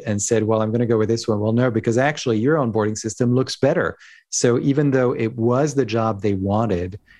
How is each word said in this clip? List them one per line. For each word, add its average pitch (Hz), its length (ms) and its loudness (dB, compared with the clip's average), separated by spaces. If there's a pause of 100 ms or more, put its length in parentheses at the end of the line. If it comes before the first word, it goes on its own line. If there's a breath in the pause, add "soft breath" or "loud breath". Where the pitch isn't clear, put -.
and 104 160 -2
said, 110 220 0
"Well, 110 180 0
I'm 110 100 -2
gonna 117 140 0
go 113 120 2
with 107 120 2
this 113 180 -2
one." 107 120 0
"Well, 110 140 0
no, 123 180 2
because 113 260 0
actually 131 420 0
your 139 180 2
onboarding 107 400 0
system 120 360 -2
looks 127 220 0
better." 135 420 0 (320 loud breath)
So 123 300 2
even 143 320 0
though 127 220 2
it 113 240 -4
was 123 380 0
the 135 100 2
job 110 360 -2
they 104 120 0
wanted 98 680 -2 (200 soft breath)